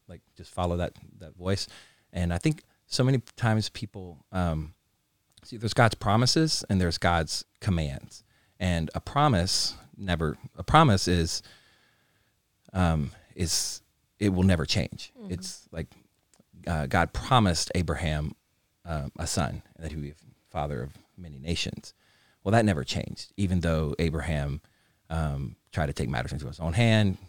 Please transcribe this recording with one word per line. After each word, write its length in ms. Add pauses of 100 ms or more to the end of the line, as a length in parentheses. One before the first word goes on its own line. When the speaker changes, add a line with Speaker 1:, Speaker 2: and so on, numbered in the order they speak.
Speaker 1:
like, 120 (160)
just 160
follow 240
that, 160 (260)
that 180
voice. 300 (460)
And 200
I 60
think 240 (240)
so 160
many 200 (140)
times 340
people, 600
um, 440 (680)
see, 140
there's 180
God's 220
promises 720
and 120
there's 180
God's 460 (160)
commands. 600 (380)
And 340
a 60
promise 760 (220)
never, 400 (200)
a 60
promise 460
is, 340 (1300)
um, 400 (220)
is, 460 (380)
it 140
will 100
never 220
change. 560
Speaker 2:
Mm-hmm. 120
Speaker 1:
It's 400
like, 160 (760)
uh, 200
God 260
promised 640
Abraham, 600 (500)
uh, 240 (100)
a 80
son, 360 (140)
and 80
that 60
he 60
would 80
be 60
a 40 (360)
father 320
of 100 (240)
many 220
nations. 560 (480)
Well, 100
that 120
never 200
changed, 520
even 240
though 380
Abraham, 640 (500)
um, 460 (160)
tried 140
to 60
take 160
matters 240
into 140
his 140
own 140
hand, 440 (100)